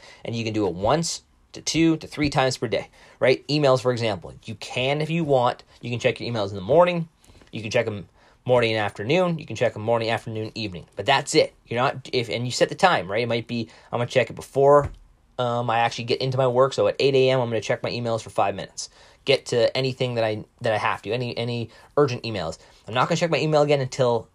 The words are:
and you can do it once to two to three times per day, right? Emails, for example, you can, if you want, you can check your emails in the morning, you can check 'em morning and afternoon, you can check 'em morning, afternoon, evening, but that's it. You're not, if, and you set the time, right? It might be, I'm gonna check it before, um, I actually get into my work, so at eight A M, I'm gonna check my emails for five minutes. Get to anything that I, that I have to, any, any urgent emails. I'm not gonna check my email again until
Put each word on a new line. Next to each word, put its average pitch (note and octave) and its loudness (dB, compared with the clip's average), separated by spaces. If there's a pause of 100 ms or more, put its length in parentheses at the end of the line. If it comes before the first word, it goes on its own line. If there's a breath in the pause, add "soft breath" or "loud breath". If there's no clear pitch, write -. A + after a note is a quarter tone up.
(220 loud breath)
and A#2 -8
you A#2 -4
can A2+ -4
do G#2+ 0
it E2+ -2
once B2+ -2 (320)
to - -16
two D#3+ 2
to D#3 -14
three D3 -4
times C3+ 0
per B2 -4
day, - -4 (320 loud breath)
right? C3 2
Emails, C#3 4
for B2+ 0
example, G2+ -4 (100)
you - -12
can, C3+ -4
if D3+ -4
you E3 -2
want, B2+ 2 (180 soft breath)
you - -10
can A#2+ -4
check A#2 0
your A2 -6
emails G#2 -2
in G2+ -8
the G2 -8
morning, E3 4 (440 soft breath)
you A2+ -8
can G#2+ -8
check A#2 2
'em G2+ -8 (360 soft breath)
morning A#2+ 4
and A2 0
afternoon, D#3 0
you - -12
can A2+ -10
check A2+ 0
'em A2 -10
morning, A2+ 0
afternoon, A2 -6
evening, F#2 -8 (100)
but G2+ -6
that's C3+ 0
it. - 4 (120)
You're A#2 -4
not, C3 -2
if, A#2 -2
and A2+ -4
you B2 -4
set D#3 2
the D3+ -8
time, C3+ 2
right? A2+ 0
It A#2 -4
might A#2 -4
be, A#2 -6 (200 loud breath)
I'm A#2 -4
gonna A#2+ -2
check A#2+ 2
it F#2+ -14
before, C#3 4 (480)
um, A#2+ -2
I A2+ 2
actually A#2 -2
get B2 -2
into B2+ -2
my C3 2
work, B2+ 4
so G#2 2
at G2+ 0
eight C3+ 2
A C3 4
M, C3 2
I'm A#2+ -2
gonna A2+ -2
check A#2+ -4
my A#2 -4
emails A#2 -4
for - -16
five G2+ 0
minutes. - -12 (340 soft breath)
Get - 2
to A#2 2
anything B2+ -2
that A2+ 0
I, A2 -4 (160)
that A#2+ 0
I G#2 0
have G2+ -4
to, G2+ -8
any, A#2+ -4
any A#2 -6 (260 loud breath)
urgent C3 2
emails. A2+ -6 (280 soft breath)
I'm G#2+ -10
not B2+ 2
gonna E3+ 0
check E3+ 0
my D3+ 2
email D3+ 2
again D3 2
until B2 0